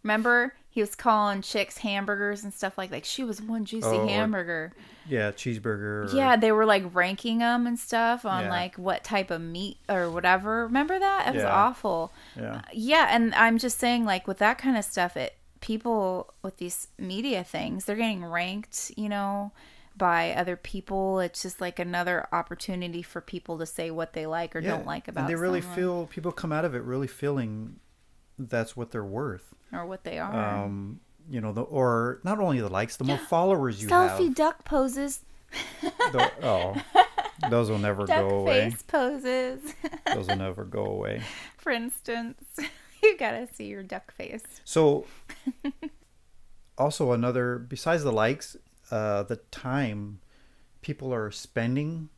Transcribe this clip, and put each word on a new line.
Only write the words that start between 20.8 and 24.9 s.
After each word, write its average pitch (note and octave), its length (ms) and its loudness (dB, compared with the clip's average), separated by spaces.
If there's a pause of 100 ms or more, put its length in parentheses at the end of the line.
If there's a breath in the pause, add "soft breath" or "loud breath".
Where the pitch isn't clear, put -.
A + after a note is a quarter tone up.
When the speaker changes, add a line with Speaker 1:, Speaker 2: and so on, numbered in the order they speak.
Speaker 1:
It's F3 200 -2
just, F#3 180 -8
like, F3+ 200 -6
another F3 540 -2
opportunity F3 680 -4
for E3+ 220 -10
people E3+ 360 -8
to E3 60 -4
say E3 260 -6
what D#3+ 220 -6
they D#3 140 -6
like E3 280 -4
or E3 60 -4
Speaker 2:
Yeah, F3+ 120 -2
Speaker 1:
don't D3+ 140 -4
like D3+ 220 -8